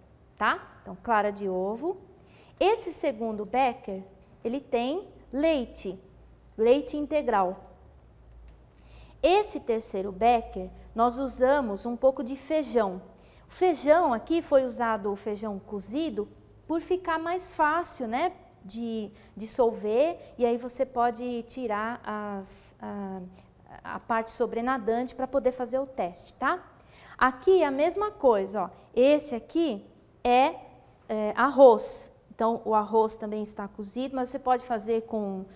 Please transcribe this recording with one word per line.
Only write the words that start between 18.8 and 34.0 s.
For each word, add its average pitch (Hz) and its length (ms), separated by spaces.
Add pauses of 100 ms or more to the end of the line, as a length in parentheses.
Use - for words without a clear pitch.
dissolver, 226 840 (200)
e 240 80
aí 233 100
você 247 300
pode 240 560
tirar 233 600
as, 208 760
a, 202 400 (640)
a - 160
parte 226 300
sobrenadante 233 840
pra 262 120
poder 254 260
fazer 247 260
o 269 80
teste, 190 480
tá? 320 280 (560)
Aqui 320 440
é 294 40
a 277 40
mesma 359 400
coisa, 208 520
ó. 185 80 (240)
Esse 285 400
aqui 233 520 (380)
é, 254 300 (540)
é, 214 280
arroz. 247 760 (240)
Então, 226 300
o 214 100
arroz 220 420
também 214 260
está 208 260
cozido, 247 480